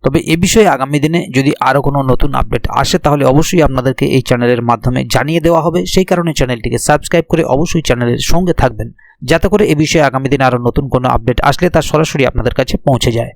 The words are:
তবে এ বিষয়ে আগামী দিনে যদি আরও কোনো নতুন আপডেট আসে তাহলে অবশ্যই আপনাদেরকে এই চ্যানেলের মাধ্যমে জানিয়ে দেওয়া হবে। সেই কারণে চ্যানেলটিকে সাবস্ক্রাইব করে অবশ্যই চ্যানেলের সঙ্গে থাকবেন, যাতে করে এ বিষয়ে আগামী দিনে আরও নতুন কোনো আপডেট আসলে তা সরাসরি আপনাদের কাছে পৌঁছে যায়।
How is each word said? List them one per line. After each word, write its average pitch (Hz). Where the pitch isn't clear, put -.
তবে 139
এ -
বিষয়ে 202
আগামী 135
দিনে 165
যদি 135
আরও 135
কোনো 143
নতুন 139
আপডেট 117
আসে 135
তাহলে 143
অবশ্যই 160
আপনাদেরকে 131
এই 123
চ্যানেলের 120
মাধ্যমে 127
জানিয়ে 156
দেওয়া 165
হবে। 175
সেই 190
কারণে 170
চ্যানেলটিকে 123
সাবস্ক্রাইব 151
করে 160
অবশ্যই 151
চ্যানেলের 120
সঙ্গে 180
থাকবেন, 117
যাতে 165
করে 208
এ -
বিষয়ে 151
আগামী 135
দিনে 135
আরও 123
নতুন 143
কোনো 127
আপডেট 123
আসলে 156
তা 156
সরাসরি 151
আপনাদের 120
কাছে -
পৌঁছে 127
যায়। 117